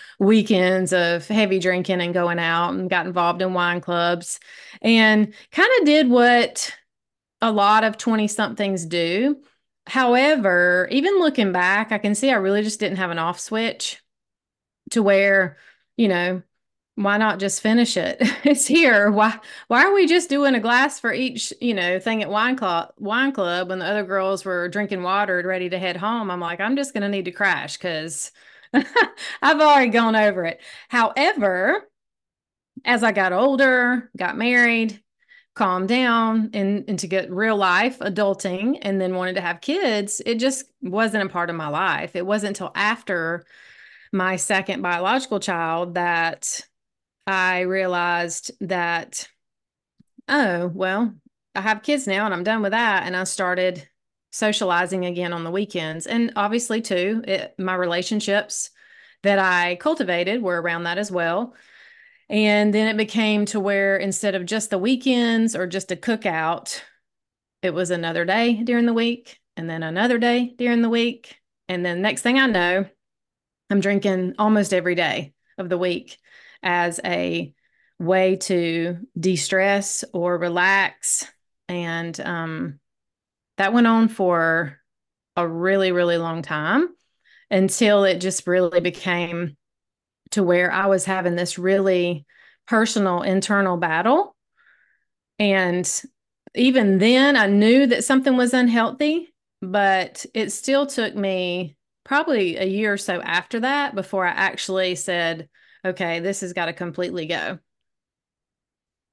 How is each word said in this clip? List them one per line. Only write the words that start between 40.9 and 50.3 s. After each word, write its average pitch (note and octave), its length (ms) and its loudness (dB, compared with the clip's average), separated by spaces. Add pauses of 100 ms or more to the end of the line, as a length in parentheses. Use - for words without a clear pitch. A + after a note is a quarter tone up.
a F#3+ 40 -6
part F3 220 -4
of E3+ 60 -4
my D#3 100 -6
life. D3+ 480 -4
It F3+ 100 -6
wasn't G3+ 260 -2
until F#3+ 260 -8
after F3 680 -4 (680)
my F#3 240 -2
second F#3+ 460 -4
biological F#3+ 580 -2
child E3+ 560 -4
that E3+ 640 -2 (640)
I F#3 360 0
realized F3 1000 -2
that, E3+ 680 -4 (1000)
oh, F#3 400 0